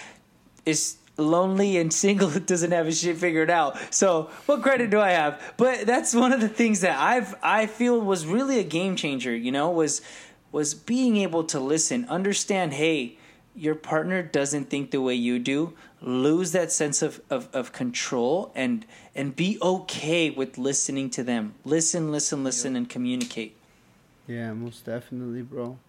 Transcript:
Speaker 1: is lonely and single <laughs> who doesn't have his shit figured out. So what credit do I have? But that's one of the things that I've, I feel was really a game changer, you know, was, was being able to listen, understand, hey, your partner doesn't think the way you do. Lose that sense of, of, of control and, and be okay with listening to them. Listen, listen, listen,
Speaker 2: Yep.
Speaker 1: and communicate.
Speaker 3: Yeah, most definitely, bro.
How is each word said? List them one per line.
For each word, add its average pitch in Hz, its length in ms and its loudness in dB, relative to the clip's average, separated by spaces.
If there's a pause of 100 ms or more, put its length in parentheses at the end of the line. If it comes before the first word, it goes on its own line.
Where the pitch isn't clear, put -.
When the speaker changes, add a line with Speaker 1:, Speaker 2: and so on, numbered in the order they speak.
(640)
Speaker 1:
is - 320 0 (180)
lonely 185 600 2
and 165 160 2
single 202 360 4
<laughs> 143 40 -4
who 185 60 0
doesn't 175 320 0
have 165 160 2
his 160 120 0
shit 170 180 0
figured 160 340 2
out. 160 260 2 (160)
So 165 380 2 (160)
what 285 160 2
credit 247 260 4
do 208 100 4
I 196 120 4
have? 151 280 2 (180)
But 233 280 2
that's 247 300 2
one 247 180 6
of 240 80 2
the 220 80 2
things 214 320 2
that 165 180 2
I've, 196 440 2
I 208 240 2
feel 240 340 2
was 190 240 0
really 247 340 2
a 190 40 0
game 175 320 -2
changer, 127 400 -2
you 120 160 -2
know, 143 180 0
was, 160 320 0 (500)
was 147 220 -2
being 240 440 0
able 165 280 0
to 151 140 -2
listen, 131 500 0
understand, 190 640 0
hey, 143 440 0 (380)
your 156 200 -2
partner 160 480 -2
doesn't 143 480 -2
think 143 180 -4
the 139 120 -2
way 127 120 0
you 120 240 0
do. 139 360 -2 (280)
Lose 151 500 0
that 170 200 0
sense 147 300 0
of, 151 280 -4
of, 123 240 -4
of 127 180 -4
control 127 840 -2
and, 123 300 -2 (300)
and 139 200 -6
be 190 260 0
okay 170 720 0
with 131 260 -4
listening 135 540 -2
to 131 120 -6
them. 113 300 -2 (100)
Listen, 160 480 0
listen, 147 320 -2
listen, 131 300 -4
Speaker 2:
Yep. 127 40 -2
Speaker 1:
and 120 120 -4
communicate. 123 680 -6 (720)
Speaker 3:
Yeah, 117 260 -8
most 117 320 -12
definitely, 123 580 -8
bro. 127 340 -10 (120)